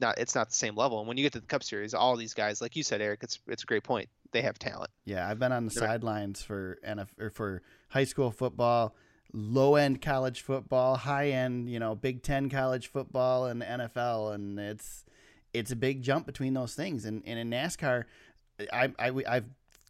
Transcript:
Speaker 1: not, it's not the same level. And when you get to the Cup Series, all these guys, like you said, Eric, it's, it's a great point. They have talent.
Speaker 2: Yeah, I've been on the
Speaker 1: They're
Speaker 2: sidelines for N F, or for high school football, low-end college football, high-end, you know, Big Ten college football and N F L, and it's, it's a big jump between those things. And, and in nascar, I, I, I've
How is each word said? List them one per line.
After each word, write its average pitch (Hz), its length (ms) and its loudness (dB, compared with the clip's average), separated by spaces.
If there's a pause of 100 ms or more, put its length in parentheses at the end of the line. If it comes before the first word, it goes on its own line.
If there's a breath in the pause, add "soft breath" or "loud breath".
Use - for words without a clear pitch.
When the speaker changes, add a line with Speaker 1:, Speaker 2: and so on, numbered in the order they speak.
Speaker 1:
not, 117 180 2
it's 120 160 -2
not 117 140 2
the - 80 -2
same 107 200 -2
level. 113 240 2
And 107 60 -6
when 120 120 -2
you 135 40 2
get 143 120 2
to 117 60 -8
the 104 60 -18
Cup 143 160 0
Series, 107 300 -6
all 123 240 4
these 113 160 -8
guys, 107 300 -2
like 117 120 -8
you 156 80 -2
said, 107 200 0
Eric, 104 200 0
it's, - 160 -8 (100)
it's - 160 -8
a - 20 -12
great 110 160 0
point. 120 260 -2 (240)
They 113 80 4
have 117 180 -2
talent. - 320 -6 (140)
Speaker 2:
Yeah, 92 240 -2
I've 110 100 -2
been 127 140 2
on 117 140 0
the 104 80 -4
Speaker 1:
They're 113 140 0
Speaker 2:
sidelines 107 540 -2
for 95 400 -6
N 104 180 -6
F, 98 200 -12
or 107 80 -4
for 98 340 -4 (280 soft breath)
high 139 140 2
school 127 260 0
football, 120 680 2 (360 soft breath)
low-end 135 680 6
college 131 400 0
football, 131 560 2
high-end, 127 720 0
you 120 100 -4
know, 110 160 0
Big 127 280 -2
Ten 139 260 2
college 131 400 0
football 127 580 2
and 120 160 -2
N 117 180 -4
F 117 160 -6
L, 113 340 0
and 101 280 -4
it's, 104 460 -8 (480 soft breath)
it's 113 180 -2
a 123 60 -2
big 131 260 0
jump 135 240 2
between 131 280 -2
those 127 200 -2
things. 143 300 -4
And, 107 220 -4
and 117 120 -6
in 117 120 -4
nascar, 127 540 0 (680 soft breath)
I, 127 260 2
I, 123 140 0 (160)
I've 120 160 2 (460)